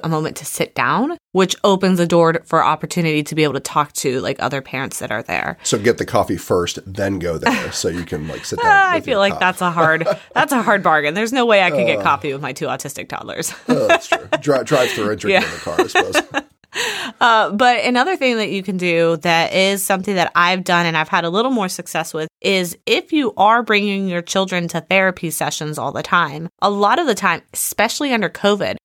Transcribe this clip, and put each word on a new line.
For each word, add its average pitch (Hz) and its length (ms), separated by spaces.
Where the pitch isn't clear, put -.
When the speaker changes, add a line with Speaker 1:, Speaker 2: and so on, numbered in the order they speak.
Speaker 1:
a 165 60
moment 156 280
to 147 80
sit - 300
down, 180 420
which 185 320
opens 190 360
the 175 60
door 165 280
to, 165 80
for 160 240
opportunity 156 580
to 147 100
be 156 100
able 143 100
to 135 80
talk 147 320
to, 131 260
like, 107 220
other 139 200
parents 131 380
that - 100
are 110 140
there. - 400
Speaker 2:
So - 160
get 110 200
the 101 60
coffee 101 320
first, 87 480
then 98 320
go 85 200
there 90 340
so - 160
you 87 160
can, 80 240
like, 65 160
sit - 160
Speaker 1:
<laughs> - 20
Speaker 2:
down 466 80
Speaker 1:
Ah, 392 220
I 349 40
Speaker 2:
with 311 100
Speaker 1:
feel 277 80
Speaker 2:
your 202 60
Speaker 1:
like 196 140
Speaker 2:
cup. - 60
Speaker 1:
that's 185 220
a 180 100
hard, 160 340
Speaker 2:
<laughs> - 120
Speaker 1:
that's 302 180
a 254 100
hard 202 220
bargain. 151 300
There's 220 200
no 247 120
way 208 180
I 175 80
can 143 140
get 147 140
Speaker 2:
Uh, - 40
Speaker 1:
coffee 143 300
with 139 80
my 135 100
two 147 140
autistic 135 420
toddlers. - 520
<laughs> - 100
Speaker 2:
Oh, 247 180
that's 339 220
true. - 180
Dri-, 135 240
drive 127 240
through 104 220
and 101 80
drink 104 120
Speaker 1:
Yeah. - 40
Speaker 2:
in - 60
the - 80
car, 80 200
I - 80
suppose. - 340
Speaker 1:
<laughs> - 320
Uh, 220 320
but 240 340
another 254 300
thing 247 220
that 214 120
you 190 120
can 190 160
do 170 400
that 165 360
is 190 300
something 190 320
that 175 200
I've 180 280
done 175 220
and 160 100
I've 160 120
had 180 160
a 170 60
little 220 200
more 214 200
success 170 440
with 160 140
is 185 440
if - 260
you 294 260
are 226 260
bringing 202 440
your 175 140
children 180 480
to 165 120
therapy 185 500
sessions 151 480
all 131 120
the 139 120
time, 165 460
a 202 80
lot 208 300
of 349 80
the 220 80
time, 175 260
especially - 600
under 202 160
covid, 196 560